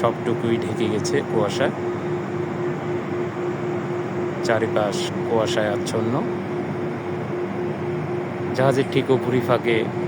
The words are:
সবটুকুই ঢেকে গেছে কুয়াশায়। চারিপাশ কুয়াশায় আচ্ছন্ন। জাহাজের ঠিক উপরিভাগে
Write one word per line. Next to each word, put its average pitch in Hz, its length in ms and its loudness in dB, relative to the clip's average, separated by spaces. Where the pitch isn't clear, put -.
সবটুকুই 117 640 2
ঢেকে 113 280 0
গেছে 107 240 2
কুয়াশায়। 113 440 2
চারিপাশ 107 500 2
কুয়াশায় 110 480 2
আচ্ছন্ন। 113 400 0
জাহাজের 131 360 4
ঠিক 131 140 2
উপরিভাগে 120 640 2